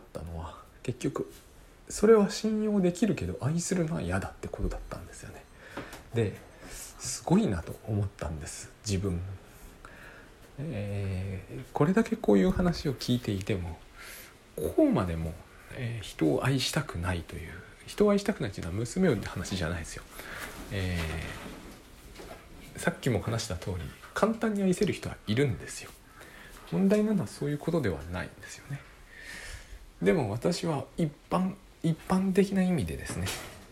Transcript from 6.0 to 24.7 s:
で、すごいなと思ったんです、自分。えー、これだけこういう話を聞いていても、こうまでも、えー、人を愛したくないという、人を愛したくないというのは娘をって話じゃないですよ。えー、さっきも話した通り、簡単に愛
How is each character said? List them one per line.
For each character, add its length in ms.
で、 260
す 560
ご 120
い 100
な 140
と 140
思 160
っ 40
た 220
ん 100
で 80
す、 240
自 140
分。 200
え 920
ー、 120
こ 120
れ 80
だ 100
け 120
こ 180
う 60
い 60
う 60
話 360
を 60
聞 240
い 20
て 120
い 80
て 160
も、 220
こ 280
う 80
ま 140
で 120
も、 160
え 260
ー、 40
人 220
を 180
愛 140
し 120
た 120
く 160
な 140
い 80
と 140
い 40
う、 120
人 200
を 60
愛 80
し 40
た 100
く 80
な 60
い 40
と 100
い 0
う 40
の 60
は 60
娘 320
を 40
っ 40
て 100
話 300
じ 60
ゃ 60
な 60
い 40
で 60
す 120
よ。 60
え 260
ー、 40
さ 120
っ 100
き 80
も 100
話 240
し 40
た 100
通 140
り、 40
簡 200
単 200
に 100
愛 100